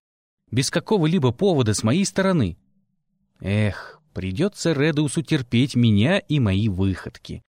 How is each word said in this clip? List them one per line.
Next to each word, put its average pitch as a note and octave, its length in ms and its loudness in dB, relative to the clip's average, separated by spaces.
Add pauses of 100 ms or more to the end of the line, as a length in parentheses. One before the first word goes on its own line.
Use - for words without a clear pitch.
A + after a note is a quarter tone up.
(500)
Без B2+ 200 -2
какого-либо D#3+ 640 0
повода C3+ 420 2
с - 80 -6
моей D3+ 220 2
стороны. F3+ 520 0 (840)
Эх, G2+ 600 -4 (140)
придётся F#2+ 580 -4
Редеусу D3 500 0
терпеть B2+ 540 0
меня A#2+ 420 4
и D3+ 220 -2
мои G#2 280 0
выходки. - 720 -4 (120)